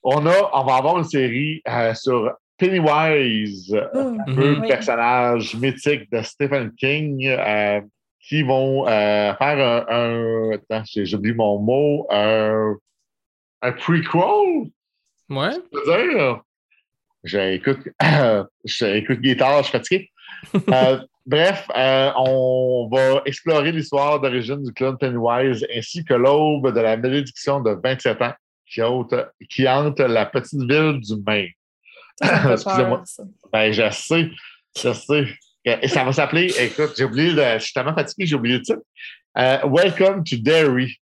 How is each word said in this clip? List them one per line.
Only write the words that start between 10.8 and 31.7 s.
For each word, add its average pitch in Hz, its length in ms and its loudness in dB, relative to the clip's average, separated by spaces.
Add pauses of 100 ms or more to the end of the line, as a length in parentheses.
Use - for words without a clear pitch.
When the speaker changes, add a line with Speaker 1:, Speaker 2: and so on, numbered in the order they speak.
Speaker 1:
j'ai, 104 180 -4
j'oublie 104 300 -2
mon 104 240 0
mot, 139 520 0
un, 107 640 0 (880)
un 123 100 -2
prequel ? 233 1000 0 (580)
Speaker 3:
Ouais. 143 220 -2 (220)
Speaker 1:
Je - 60 -6 (120)
veux 262 240 2
dire, 131 260 0 (840)
j'ai, 95 300 -2
écoute, 135 260 -2 (180)
<clears throat> 131 640 2
je, - 200 -4 (120)
écoute, 113 240 -2
guitare, 139 380 2
je 135 60 2
suis - 80 -4
fatigué. 185 420 -2
Speaker 3:
<laughs> - 60 -20 (500)
Speaker 1:
Euh, 131 300 4 (260)
bref, 165 400 2 (100)
euh, 135 400 2
on 127 760 0
va 131 320 4
explorer 151 480 0
l'histoire 143 480 0
d'origine 127 420 -2
du 120 100 -8
clown 131 240 -2
Pennywise 120 800 0
ainsi 160 300 -8
que 135 100 0
l'aube 139 580 2
de 117 80 0
la 110 160 0
malédiction 135 640 -4
de 113 140 0 (100)
vingt-sept 123 400 -2
ans 127 120 -4 (300)
qui - 160 -10
hante, 120 340 -2 (360)
qui 131 180 2
hante 143 300 0
la 117 280 2
petite 135 360 -4
ville 147 380 2
du 107 140 -8 (120)
Maine. 104 220 -2 (720)